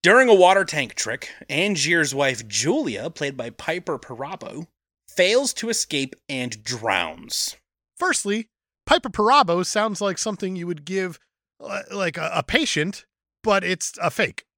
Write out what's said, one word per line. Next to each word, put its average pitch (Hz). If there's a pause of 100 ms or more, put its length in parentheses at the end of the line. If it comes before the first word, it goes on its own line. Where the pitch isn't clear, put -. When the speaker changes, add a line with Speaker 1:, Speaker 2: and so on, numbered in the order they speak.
Speaker 1:
During 240
a 220
water 185
tank 139
trick, - (180)
Angier's 156
wife, 131
Julia, 123
played 143
by 120
Piper 160
Perabo, 135 (420)
fails 226
to 226
escape 139 (140)
and 123
drowns. 92 (420)
Speaker 2:
Firstly, 226 (360)
Piper 285
Perabo 190
sounds 208
like 196
something 190
you 175
would 160
give, 185 (440)
uh, 202 (100)
like, 185
a, 165
a 170
patient, 202 (360)
but 196
it's 180
a 170
fake. 139 (120)